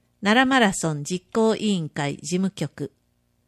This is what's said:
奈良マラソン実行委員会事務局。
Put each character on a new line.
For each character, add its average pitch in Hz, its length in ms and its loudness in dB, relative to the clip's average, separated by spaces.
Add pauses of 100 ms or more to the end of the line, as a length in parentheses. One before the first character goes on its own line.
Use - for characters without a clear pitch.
(220)
奈 226 220 4
良 - 20 2
マ 262 140 2
ラ 196 140 4
ソ 160 180 -2
ン 143 100 -6
実 - 300 -8
行 220 240 2
委 214 120 -2
員 175 200 -2
会 143 300 -4
事 160 180 -4
務 190 140 0
局。 - 420 -8 (560)